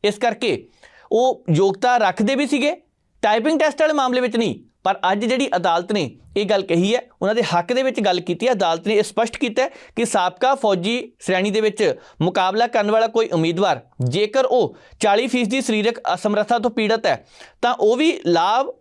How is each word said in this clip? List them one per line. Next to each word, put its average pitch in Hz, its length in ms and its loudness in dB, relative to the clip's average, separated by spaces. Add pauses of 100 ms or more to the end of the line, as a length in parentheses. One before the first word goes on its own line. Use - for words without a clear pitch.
ਇਸ 208 140 -2
ਕਰਕੇ 214 500 -2 (440)
ਉਹ 247 320 2 (120)
ਯੋਗਤਾ 196 420 2
ਰੱਖਦੇ 214 380 2
ਵੀ 277 120 0
ਸੀਗੇ, 294 340 -2 (400)
ਟਾਈਪਿੰਗ 233 380 0
ਟੈਸਟ 302 220 0
ਵਾਲੇ 311 120 2
ਮਾਮਲੇ 254 280 0
ਵਿੱਚ 240 160 -2
ਨਹੀਂ। 202 260 -2 (200)
ਪਰ 190 160 -2 (120)
ਅੱਜ 208 140 -2
ਜਿਹੜੀ 254 300 0
ਅਦਾਲਤ 175 360 0
ਨੇ 175 260 -4 (200)
ਇਹ 208 80 -2
ਗੱਲ 196 160 0
ਕਹੀ 190 340 0
ਹੈ, - 60 -2 (200)
ਉਹਨਾਂ 202 140 0
ਦੇ 233 80 0
ਹੱਕ 175 300 -2
ਦੇ 262 100 0
ਵਿੱਚ 262 160 -2
ਗੱਲ 185 200 0
ਕੀਤੀ 175 280 -4
ਹੈ, 262 40 2
ਅਦਾਲਤ 175 360 0
ਨੇ 220 80 0
ਇਹ 208 80 2
ਸਪਸ਼ਟ 226 340 -4
ਕੀਤਾ 254 260 -2
ਹੈ 269 60 -2 (260)
ਕਿ - 100 0
ਸਾਬਕਾ 185 500 0
ਫੌਜੀ 220 640 -2
ਸ਼੍ਰੇਣੀ 190 320 0
ਦੇ 214 100 0
ਵਿੱਚ 208 340 0 (260)
ਮੁਕਾਬਲਾ 190 460 0
ਕਰਨ 214 240 0
ਵਾਲਾ 226 160 2
ਕੋਈ 226 220 0
ਉਮੀਦਵਾਰ 165 520 0 (200)
ਜੇਕਰ 208 440 0
ਉਹ 240 320 0 (220)
ਚਾਲੀ 220 280 2
ਫੀਸਦੀ 247 340 -2
ਸਰੀਰਕ 220 380 -2 (140)
ਅਸਮਰੱਥਾ 208 460 0
ਤੋਂ 226 120 -2
ਪੀੜਤ 226 340 -2
ਹੈ, 139 200 -2 (360)
ਤਾਂ 240 120 0
ਉਹ 233 240 2
ਵੀ 311 280 0
ਲਾਭ 190 560 0